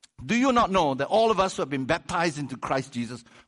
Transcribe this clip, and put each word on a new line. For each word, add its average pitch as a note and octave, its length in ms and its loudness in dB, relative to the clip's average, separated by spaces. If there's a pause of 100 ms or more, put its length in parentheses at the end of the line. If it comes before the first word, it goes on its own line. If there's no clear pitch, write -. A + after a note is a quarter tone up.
(220)
"Do C#3 120 -2
you B3+ 180 4
not A3+ 180 2
know E3+ 220 2
that C3 140 -2
all A3 240 4
of A3 100 2
us F#3+ 160 0
who F#3+ 60 -2
have C#3 80 -4
been C#3 160 -4
baptized E3 520 -2
into C3 200 -8
Christ C3+ 340 -4
Jesus A#2+ 320 -8 (240)